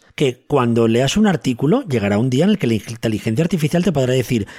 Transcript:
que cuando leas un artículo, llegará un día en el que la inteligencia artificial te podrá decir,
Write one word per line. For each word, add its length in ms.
que 320
cuando 400
leas 300
un 100
artículo, 560
llegará 340
un 120
día 160
en 60
el 60
que 100
la 80
inteligencia 680
artificial 400
te 80
podrá 220
decir, 340